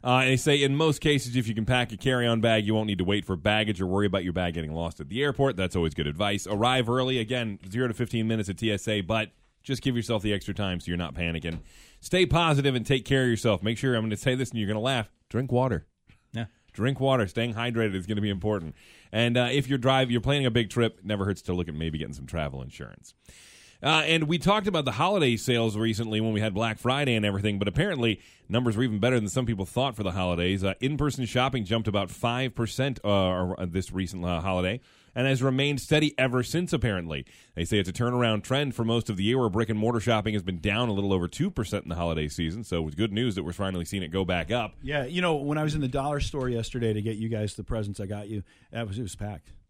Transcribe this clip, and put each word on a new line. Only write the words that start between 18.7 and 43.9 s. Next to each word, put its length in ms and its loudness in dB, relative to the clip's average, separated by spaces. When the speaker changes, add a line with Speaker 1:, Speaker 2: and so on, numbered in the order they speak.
Speaker 1:
And, 240 2
uh, 160 4
if 160 0
you're 80 0
drive-, 340 4
you're 120 2
planning 240 2
a 40 4
big 200 2
trip, 300 0
it 40 -20
never 220 0
hurts 160 -2
to 100 -4
look 160 -2
at 60 -8
maybe 240 -4
getting 160 -6
some 120 -14
travel 360 -4
insurance. 500 -16
Uh, 240 4
and 220 4
we 100 2
talked 280 4
about 180 0
the 80 0
holiday 440 2
sales 400 2
recently 440 0
when 140 0
we 60 2
had 120 0
Black 260 -2
Friday 360 2
and 100 2
everything, 340 0
but 80 0
apparently 540 0
numbers 280 2
were 60 0
even 160 0
better 200 4
than 100 0
some 180 0
people 180 -2
thought 320 -2
for 60 -6
the 100 0
holidays. 500 2
Uh, 180 2
in-person 440 0
shopping 400 2
jumped 240 0
about 220 0
five 440 -2
percent, 500 -2
uh, 500 2
this 240 -4
recent, 340 -4
uh, 180 -2
holiday 380 0
and 140 0
has 160 2
remained 380 2
steady 380 2
ever 240 2
since, 300 -2
apparently. 520 -2
They 80 0
say 140 2
it's 100 2
a 40 -6
turnaround 520 2
trend 320 -2
for 80 0
most 260 0
of 60 -2
the 80 -2
year 140 2
where 100 2
brick-and-mortar 500 0
shopping 360 0
has 100 0
been 160 -4
down 280 0
a 40 0
little 220 0
over 120 2
two 240 -2
percent 340 -4
in 40 -10
the 80 -4
holiday 320 0
season, 360 -4
so 220 -2
it's 80 -8
good 200 -2
news 200 0
that 100 -4
we're 100 -6
finally 320 -4
seeing 160 -4